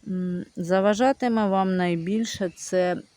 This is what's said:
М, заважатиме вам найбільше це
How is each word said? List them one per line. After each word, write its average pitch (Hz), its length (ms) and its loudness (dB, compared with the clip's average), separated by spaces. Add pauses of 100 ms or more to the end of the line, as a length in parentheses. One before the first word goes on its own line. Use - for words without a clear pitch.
М, 180 380 -4 (100)
заважатиме 208 920 2
вам 190 300 2
найбільше 180 800 -2
це 180 420 0 (180)